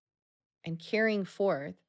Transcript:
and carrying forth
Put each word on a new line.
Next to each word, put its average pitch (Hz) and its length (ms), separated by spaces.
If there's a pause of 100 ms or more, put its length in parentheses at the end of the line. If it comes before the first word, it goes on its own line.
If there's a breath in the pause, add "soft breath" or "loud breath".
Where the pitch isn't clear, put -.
(640)
and 165 140
carrying 214 440
forth 175 520 (140)